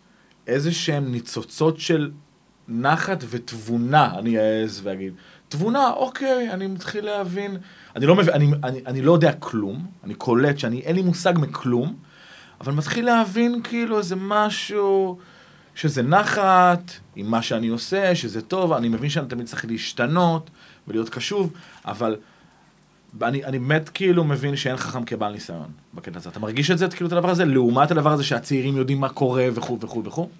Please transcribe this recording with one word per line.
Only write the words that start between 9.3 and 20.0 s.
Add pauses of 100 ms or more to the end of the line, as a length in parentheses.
כלום, (180)
אני
קולט
שאני,
אין
לי
מושג
מכלום, (640)
אבל
מתחיל
להבין
כאילו
איזה
משהו, (560)
שזה
נחת, (260)
עם
מה
שאני
עושה,
שזה
טוב,
אני
מבין
שאני
תמיד
צריך
להשתנות (380)